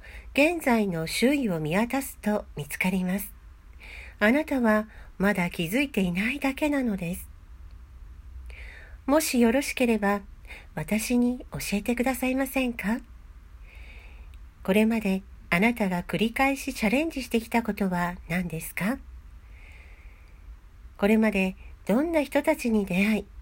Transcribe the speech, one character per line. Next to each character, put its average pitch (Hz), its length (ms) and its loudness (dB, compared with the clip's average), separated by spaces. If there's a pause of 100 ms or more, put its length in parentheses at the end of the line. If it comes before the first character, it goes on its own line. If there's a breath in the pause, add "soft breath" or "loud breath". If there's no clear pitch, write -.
(320 loud breath)
現 320 300 4
在 226 260 2
の 165 180 -2
周 254 280 2
囲 269 140 0
を 165 120 0
見 156 160 0
渡 240 260 0
す - 160 -12
と 208 260 0 (120)
見 147 100 -6
つ - 100 -10
か 185 140 0
り 185 140 0
ま 185 160 -2
す。 - 120 -12 (840 loud breath)
あ 208 140 6
な 302 120 4
た 277 160 0
は 214 280 4 (280 loud breath)
ま 202 160 4
だ 180 160 0
気 175 160 -4
づ 202 160 2
い 277 100 0
て - 100 0
い 180 120 2
な 202 200 0
い 285 80 -8
だ 269 140 0
け 302 140 0
な 285 140 0
の 214 140 0
で 175 180 -4
す。 - 140 -10 (1800 loud breath)
も 294 140 4
し 262 200 2
よ 226 120 6
ろ 277 100 2
し - 120 -6
け 254 120 2
れ 226 100 4
ば、 202 260 0 (520 loud breath)
私 214 420 0
に 247 360 0
教 147 60 -6 (200)
え 202 40 -4
て 240 120 -2
く 247 80 0
だ 254 120 2
さ 254 120 -2
い 254 80 0
ま 269 120 0
せ 262 200 0
ん 233 60 -2
か？ 226 260 -2 (1700 loud breath)
こ 190 80 2
れ 214 120 6
ま 226 160 2
で 190 220 0 (260)
あ 175 120 2
な 240 140 4
た 208 140 0
が 175 140 0
繰 - 160 -2
り 226 140 0
返 269 240 2
し - 180 -8
チ 220 120 0
ャ 196 40 2
レ 277 140 2
ン 330 60 -2
ジ 269 120 -6
し - 60 -12
て 233 120 0
き 233 80 -6
た 233 140 2
こ 220 100 -2
と 196 160 -2
は 175 280 0 (120)
何 175 200 -2
で 160 120 -6
す - 140 -12
か？ 226 240 -2 (2000 soft breath)
こ 202 80 4
れ 220 120 6
ま 220 120 6
で 190 260 0 (300 soft breath)
ど 233 160 4
ん 339 100 -2
な 302 100 4
人 285 200 0
た 302 140 2
ち 247 140 0
に 214 140 4
出 190 220 2
会 214 140 4
い、 - 60 -8 (160)